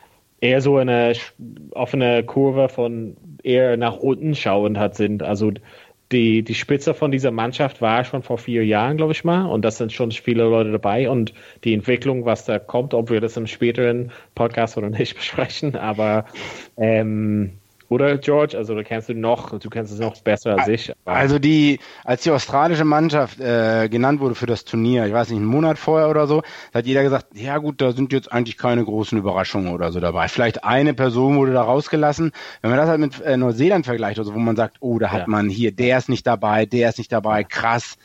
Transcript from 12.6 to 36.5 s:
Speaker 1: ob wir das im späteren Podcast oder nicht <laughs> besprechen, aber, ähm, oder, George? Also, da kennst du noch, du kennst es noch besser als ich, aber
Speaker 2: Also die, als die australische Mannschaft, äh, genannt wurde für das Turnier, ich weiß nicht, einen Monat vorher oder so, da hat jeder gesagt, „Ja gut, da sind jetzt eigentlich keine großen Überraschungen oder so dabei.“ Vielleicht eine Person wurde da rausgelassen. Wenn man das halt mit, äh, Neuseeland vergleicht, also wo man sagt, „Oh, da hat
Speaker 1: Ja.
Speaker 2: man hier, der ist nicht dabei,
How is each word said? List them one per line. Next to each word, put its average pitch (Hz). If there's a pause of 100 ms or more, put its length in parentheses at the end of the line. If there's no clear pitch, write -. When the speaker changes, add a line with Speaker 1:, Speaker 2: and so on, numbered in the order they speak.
Speaker 1:
ob 117
wir 113
das 113
im 113
späteren 120 (240)
Podcast 117
oder 104
nicht -
<laughs> -
besprechen, -
aber, 107 (520)
ähm, 107 (380)
oder, 139
George? 147
Also, 110
da 107
kennst 113
du 120
noch, 113
du 107
kennst 110
es 104
noch 110
besser 117
als 139
ich, 113 (140)
aber 90
Speaker 2:
Also 139
die, 147 (240)
als 123
die 170
australische 151
Mannschaft, 151
äh, 113
genannt 127
wurde 131
für 123
das 117
Turnier, 117
ich 101
weiß 117
nicht, 113
einen 104
Monat 151
vorher 156
oder 151
so, 151 (300)
da 117
hat 117
jeder 135
gesagt, 135
„Ja 131
gut, 151
da 127
sind 131
jetzt 131
eigentlich 120
keine 120
großen 107
Überraschungen 95
oder 87
so 87
dabei.“ 85
Vielleicht 117
eine 139
Person 131
wurde 131
da 123
rausgelassen. 147 (280)
Wenn 110
man 127
das 160
halt 156
mit, 143
äh, 143
Neuseeland 127
vergleicht, 113
also 104
wo 110
man 117
sagt, 110
„Oh, 120
da 104
hat 95
Speaker 1:
Ja. 90
Speaker 2:
man 104
hier, 107
der 123
ist 131
nicht 120
dabei, 110